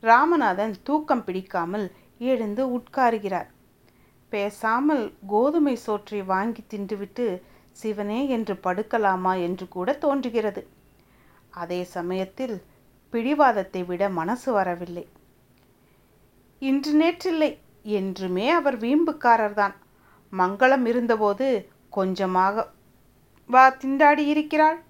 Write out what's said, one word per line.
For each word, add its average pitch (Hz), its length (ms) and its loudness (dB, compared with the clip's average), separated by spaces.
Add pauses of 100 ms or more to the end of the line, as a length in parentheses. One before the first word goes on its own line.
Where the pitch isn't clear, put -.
ராமநாதன் 226 680 4 (100)
தூக்கம் 294 420 0
பிடிக்காமல் 185 600 -4 (340)
எழுந்து 233 500 -2
உட்காருகிறார். 233 760 -2 (840)
பேசாமல் 226 720 0 (220)
கோதுமை 269 500 2
சோற்றை 208 480 -6
வாங்கி 202 440 -2
தின்றுவிட்டு 202 580 -6 (460)
சிவனே 208 460 -6 (100)
என்று 226 260 -4
படுக்கலாமா 185 760 0 (100)
என்று 180 260 -4
கூட 185 240 -4
தோன்றுகிறது. 247 720 -2 (880)
அதே 180 340 -6
சமயத்தில் 190 720 -6 (560)
பிடிவாதத்தை 233 720 0
விட 180 240 -2
மனசு 190 440 -4
வரவில்லை. 175 540 -4 (1600)
இன்று 277 300 0
நேற்றில்லை, 320 580 2 (320)
என்றுமே 190 680 -4
அவர் 285 280 0
வீம்புக்காரர்தான். 226 1000 0 (560)
மங்களம் 202 540 2
இருந்தபோது 226 640 0 (420)
கொஞ்சமாக 190 800 0 (840)
வா 262 200 8
திண்டாடி 277 560 2
இருக்கிறாள். 311 520 2 (120)